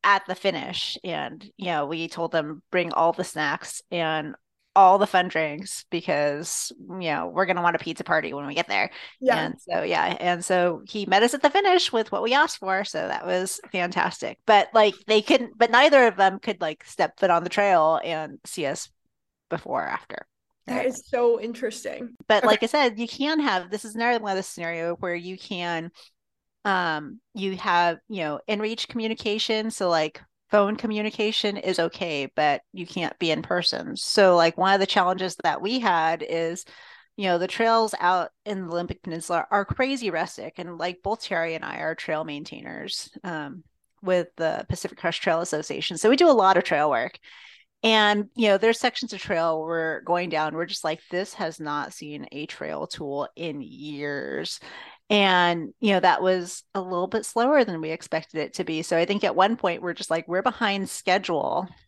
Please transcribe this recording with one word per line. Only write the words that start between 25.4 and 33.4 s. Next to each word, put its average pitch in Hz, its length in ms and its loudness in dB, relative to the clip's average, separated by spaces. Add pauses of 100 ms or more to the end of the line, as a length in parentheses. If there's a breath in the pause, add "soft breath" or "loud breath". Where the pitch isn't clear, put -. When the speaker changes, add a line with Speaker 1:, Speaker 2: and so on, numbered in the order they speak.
Speaker 1:
um, 175 560 -2 (140)
you 190 240 -4
have, 175 400 2 (100)
you 190 140 -6
know, 151 240 -4
in 214 140 -2
reach 220 280 -6
communication. 220 840 -4
So, 185 200 -2
like, 156 320 0 (280)
phone 208 260 4
communication 214 840 -2
is 185 200 -2
okay, 160 560 -4
but 147 280 2 (100)
you 180 140 -10
can't - 320 -6
be 165 120 0
in 156 120 0